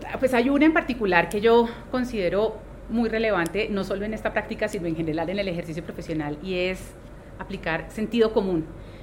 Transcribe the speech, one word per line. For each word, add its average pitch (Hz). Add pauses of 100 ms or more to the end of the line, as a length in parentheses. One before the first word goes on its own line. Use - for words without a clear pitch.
(200)
pues 254
hay 240
una 285
en 320
particular 196
que 208
yo 233 (240)
considero 220 (320)
muy 226
relevante, 208
no 196
solo 196
en 220
esta 214
práctica, 214
sino 185
en 165
general 160
en 196
el 196
ejercicio 170
profesional, 156
y 190
es 185 (460)
aplicar 165
sentido 220
común. 185 (380)